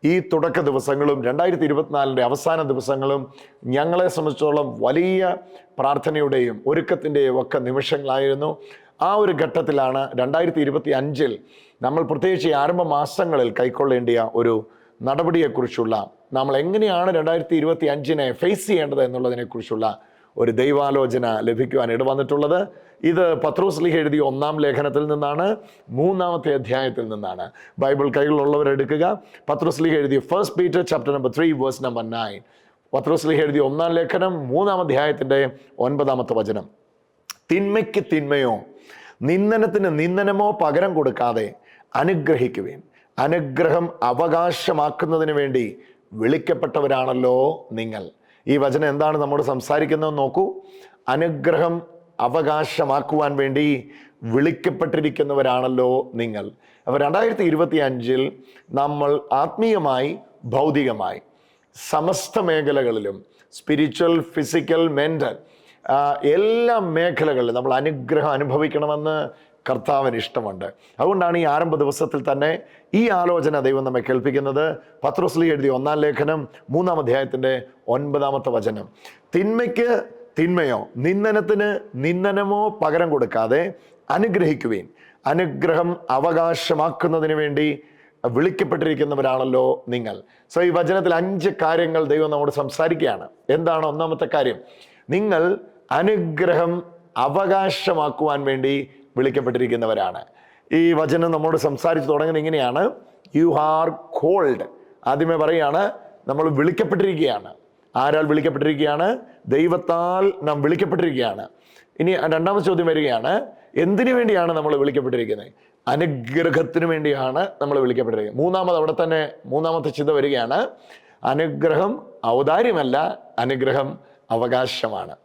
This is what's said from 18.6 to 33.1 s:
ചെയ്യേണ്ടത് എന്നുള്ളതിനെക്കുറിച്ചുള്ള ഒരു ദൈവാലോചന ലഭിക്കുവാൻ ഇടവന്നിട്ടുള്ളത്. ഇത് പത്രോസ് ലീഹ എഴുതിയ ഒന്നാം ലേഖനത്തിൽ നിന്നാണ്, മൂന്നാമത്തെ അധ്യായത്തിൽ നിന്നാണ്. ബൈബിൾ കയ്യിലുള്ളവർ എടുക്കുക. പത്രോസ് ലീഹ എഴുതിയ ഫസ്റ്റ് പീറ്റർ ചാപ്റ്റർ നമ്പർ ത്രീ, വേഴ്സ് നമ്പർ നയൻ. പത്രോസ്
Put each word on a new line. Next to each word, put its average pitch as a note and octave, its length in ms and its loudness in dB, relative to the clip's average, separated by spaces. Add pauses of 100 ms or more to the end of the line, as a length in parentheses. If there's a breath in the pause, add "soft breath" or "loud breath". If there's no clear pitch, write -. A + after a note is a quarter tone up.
ചെയ്യേണ്ടത് D3 360 2
എന്നുള്ളതിനെക്കുറിച്ചുള്ള A#2+ 960 -4 (360 soft breath)
ഒരു A#2 140 2
ദൈവാലോചന B2+ 880 2
ലഭിക്കുവാൻ A#2 520 0
ഇടവന്നിട്ടുള്ളത്. C#3 760 0 (360 loud breath)
ഇത് E3+ 380 2
പത്രോസ് D#3+ 420 0
ലീഹ E3+ 120 2
എഴുതിയ D3+ 240 0
ഒന്നാം C#3+ 400 0
ലേഖനത്തിൽ C#3+ 480 0
നിന്നാണ്, D3+ 480 -2 (340 loud breath)
മൂന്നാമത്തെ E3+ 640 0
അധ്യായത്തിൽ B2+ 540 -2
നിന്നാണ്. F#2+ 440 -10 (280 loud breath)
ബൈബിൾ C#3 300 2
കയ്യിലുള്ളവർ D3 600 2
എടുക്കുക. D3 500 0 (300 loud breath)
പത്രോസ് D3 340 0
ലീഹ D#3+ 100 2
എഴുതിയ C#3 260 2
ഫസ്റ്റ് F3+ 360 -2
പീറ്റർ F3+ 260 2
ചാപ്റ്റർ C#3+ 320 -2
നമ്പർ C3 240 -2
ത്രീ, E3 140 4
വേഴ്സ് C3 320 -2
നമ്പർ A#2 260 -4
നയൻ. A2 320 -6 (520 soft breath)
പത്രോസ് C#3+ 340 0